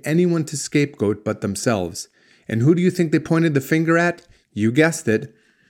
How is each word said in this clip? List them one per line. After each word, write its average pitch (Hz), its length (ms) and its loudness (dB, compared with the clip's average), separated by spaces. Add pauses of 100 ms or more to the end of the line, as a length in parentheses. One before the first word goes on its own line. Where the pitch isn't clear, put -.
anyone 170 400 0
to 151 120 -12
scapegoat 139 680 -2
but 107 160 -4
themselves. 98 640 -4 (400)
And 110 160 -2
who 147 100 4
do 175 100 2
you 180 100 2
think 175 180 -2
they 160 80 2
pointed 160 360 0
the 139 60 2
finger 165 380 0
at? 170 240 -2 (300)
You 107 180 0
guessed 156 380 2
it. 120 260 0 (360)